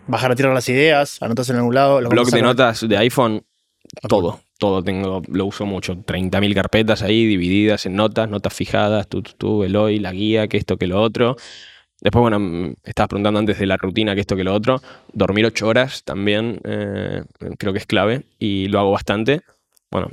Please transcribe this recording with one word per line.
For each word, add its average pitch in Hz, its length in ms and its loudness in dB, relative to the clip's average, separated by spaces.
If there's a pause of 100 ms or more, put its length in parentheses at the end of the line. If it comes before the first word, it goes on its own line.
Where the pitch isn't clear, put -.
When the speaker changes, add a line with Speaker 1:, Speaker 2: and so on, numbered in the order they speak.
Speaker 1:
bajar 120 240 0
a 123 40 4
tierra 135 180 2
las 127 160 -2
ideas? 143 520 2
¿Anotás 117 280 -2
en 120 80 0
algún 120 180 0
lado? 139 240 4
¿Lo 120 100 -2
Speaker 2:
Blog 120 180 4
de 123 40 2
Speaker 1:
contás 120 80 4
acá? 113 80 4
Speaker 2:
notas 120 420 2
de 107 80 4
iPhone, 117 460 2 (600)
Speaker 1:
Ok. 110 60 -10
Speaker 2:
todo, 92 300 0 (180)
todo 98 260 0
tengo, 95 440 -4
lo 95 180 -2
uso 101 200 -6
mucho. 92 400 -6
Treinta 92 340 -2
mil 101 160 2
carpetas 107 460 2
ahí 110 240 2
divididas 101 600 0
en 92 120 -4
notas, 110 320 0
notas 101 240 -4
fijadas, 104 560 -2
tú, 98 120 -6
tú, - 160 -16
tú, 104 280 0
el 95 100 -2
hoy, 107 240 2
la 92 140 -6
guía, 107 340 0
que - 80 -4
esto, 95 220 -2
que 92 100 -2
lo 92 140 0
otro. 120 340 2 (640)
Después, 117 220 2
bueno, 110 180 4
mm, 85 360 -4 (100)
estabas 107 240 -2
preguntando 104 320 0
antes 107 180 0
de 104 60 0
la 95 100 2
rutina, 98 400 -2
que 101 60 -2
esto, 98 160 -4
que 92 80 -2
lo 92 80 0
otro. 123 280 0 (300)
Dormir 101 340 2
ocho 110 220 -2
horas 127 380 0
también, 104 580 -2
eh, 101 600 -6 (360)
creo 98 140 -2
que 101 60 -4
es - 60 -10
clave 107 380 2 (160)
y 98 300 -2
lo 101 100 2
hago 98 120 4
bastante. 107 500 0 (500)
Bueno, 92 220 -4